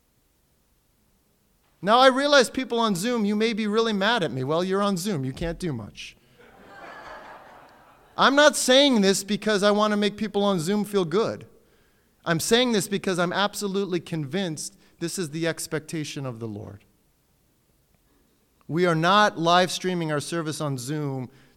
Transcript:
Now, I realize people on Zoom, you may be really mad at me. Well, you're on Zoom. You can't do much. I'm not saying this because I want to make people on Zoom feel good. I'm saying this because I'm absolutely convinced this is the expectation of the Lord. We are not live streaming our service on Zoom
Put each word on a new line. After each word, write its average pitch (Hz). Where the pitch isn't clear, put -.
Now, 208
I 262
realize 269
people 240
on 220
Zoom, 220
you 208
may 226
be 220
really 226
mad 208
at 143
me. 131
Well, 160
you're 190
on 202
Zoom. 170
You 131
can't 170
do 165
much. -
I'm 240
not 294
saying 254
this 190
because 202
I 208
want 208
to 208
make 208
people 202
on 196
Zoom 196
feel 202
good. 151
I'm 165
saying 240
this 208
because 190
I'm 175
absolutely 196
convinced 156
this 170
is 156
the 165
expectation 151
of 117
the 113
Lord. 101
We 170
are 170
not 196
live 175
streaming 175
our 147
service 156
on 139
Zoom 135